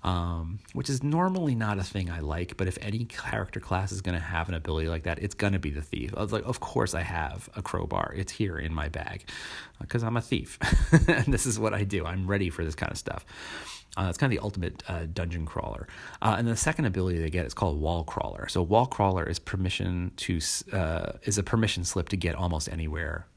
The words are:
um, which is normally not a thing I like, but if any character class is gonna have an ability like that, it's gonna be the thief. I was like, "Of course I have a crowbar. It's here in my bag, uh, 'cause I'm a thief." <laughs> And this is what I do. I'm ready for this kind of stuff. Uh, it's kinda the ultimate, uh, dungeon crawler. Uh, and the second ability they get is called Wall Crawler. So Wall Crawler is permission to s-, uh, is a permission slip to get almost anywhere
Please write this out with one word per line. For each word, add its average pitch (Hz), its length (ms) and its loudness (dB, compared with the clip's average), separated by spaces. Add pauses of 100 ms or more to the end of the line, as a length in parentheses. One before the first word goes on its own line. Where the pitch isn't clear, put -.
um, 87 560 0 (140)
which 131 160 -4
is 131 120 0
normally 165 540 2
not 107 240 0
a 95 40 0
thing 95 260 -2
I 82 100 -4
like, 78 380 -2
but 95 100 0
if 90 140 -2
any 110 240 -2
character - 560 -4
class 95 320 0
is 95 80 -4
gonna 90 180 0
have 82 300 -2
an 90 60 -2
ability 80 340 0
like 82 140 -2
that, 82 180 -2
it's 101 120 -2
gonna 98 260 2
be 76 100 -2
the 71 120 -4
thief. - 340 -4
I - 60 -4
was 104 120 -2
like, 110 100 0
"Of 127 160 -4
course - 340 0
I 87 80 0
have 85 540 -4
a 104 60 -6
crowbar. - 540 -2
It's 95 180 -4
here 92 240 -2
in 80 160 -2
my 76 160 -2
bag, - 360 -8 (540)
uh, - 60 -10
'cause 120 180 0
I'm 113 140 0
a 120 40 0
thief." - 400 -4
<laughs> - 460 8
And 139 260 6
this 113 120 4
is 110 120 2
what 110 160 2
I 101 120 2
do. 95 200 0
I'm 90 220 -2
ready 98 220 2
for 82 160 -2
this 78 100 -2
kind - 160 -2
of - 60 -6
stuff. - 280 -6 (680)
Uh, 95 140 2
it's - 80 -2
kinda 131 180 4
the - 80 -2
ultimate, 95 460 -4
uh, 85 160 -2
dungeon 85 400 -2
crawler. - 420 -6 (340)
Uh, 107 160 4
and 117 120 0
the 117 80 2
second 156 280 2
ability 92 340 2
they 80 100 0
get 85 160 0
is - 80 -8
called 76 260 2
Wall 82 240 0
Crawler. - 460 -4
So 92 120 2
Wall 107 240 6
Crawler 95 380 4
is 87 160 -2
permission 92 800 0
to 87 200 0
s-, - 320 -2
uh, 80 540 0
is 104 140 0
a 98 60 2
permission 107 420 2
slip 85 240 0
to 98 80 0
get 85 180 0
almost 87 340 0
anywhere 80 680 -4